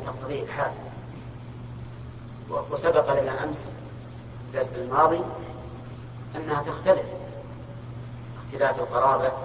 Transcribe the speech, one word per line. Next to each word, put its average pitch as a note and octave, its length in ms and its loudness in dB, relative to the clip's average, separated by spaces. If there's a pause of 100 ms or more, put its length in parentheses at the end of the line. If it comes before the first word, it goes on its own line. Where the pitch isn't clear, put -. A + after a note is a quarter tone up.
تقتضيه B2+ 360 -4
الحال. - 300 0 (1800)
و-، - 220 -2
وسبق D#3 500 6
لنا C3+ 220 0
أمس - 240 -4 (800)
الدرس B2+ 280 0
الماضي C3 440 6 (1160)
أنها D#3 260 0
تختلف، F3 440 6 (1400)
اختلاف C3+ 340 2
القرابة C3 540 4 (120)